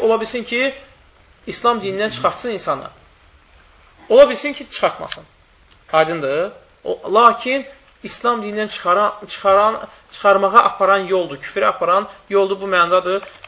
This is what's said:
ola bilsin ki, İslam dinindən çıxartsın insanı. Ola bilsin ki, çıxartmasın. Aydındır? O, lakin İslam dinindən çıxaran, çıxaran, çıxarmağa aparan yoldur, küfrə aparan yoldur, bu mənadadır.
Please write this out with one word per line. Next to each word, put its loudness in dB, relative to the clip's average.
ola 2
bilsin -8
ki, -2
İslam -2
dinindən -4
çıxartsın -4
insanı. -6
Ola 8
bilsin -6
ki, -16
çıxartmasın. -6
Aydındır? 0
O, -6
lakin 2
İslam -4
dinindən -6
çıxaran, 0
çıxaran, 2
çıxarmağa 4
aparan 2
yoldur, -2
küfrə -4
aparan 0
yoldur, 0
bu -8
mənadadır. 2